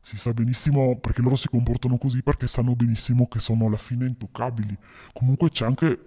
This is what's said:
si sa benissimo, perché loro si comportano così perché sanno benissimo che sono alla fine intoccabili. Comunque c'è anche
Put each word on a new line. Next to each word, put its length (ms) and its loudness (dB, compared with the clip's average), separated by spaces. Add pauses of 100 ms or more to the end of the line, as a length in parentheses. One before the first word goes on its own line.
si 180 -14
sa 140 -4
benissimo, 640 2
perché 240 -2
loro 140 4
si 120 -4
comportano 480 0
così 280 -2
perché 240 0
sanno 260 0
benissimo 540 2
che 100 -4
sono 280 0
alla 100 0
fine 280 -4
intoccabili. 720 -6 (360)
Comunque 380 2
c'è 140 -4
anche 420 2